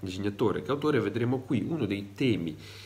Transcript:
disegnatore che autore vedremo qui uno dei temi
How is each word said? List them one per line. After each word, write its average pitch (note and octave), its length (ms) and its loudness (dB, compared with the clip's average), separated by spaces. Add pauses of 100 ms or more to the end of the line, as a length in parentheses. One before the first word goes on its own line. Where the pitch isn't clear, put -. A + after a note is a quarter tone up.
disegnatore G2 600 0
che - 100 -4
autore C#3+ 280 2
vedremo A#2+ 400 0
qui B2+ 260 0
uno D#3+ 200 0
dei G2+ 280 -2
temi F2 440 0 (280)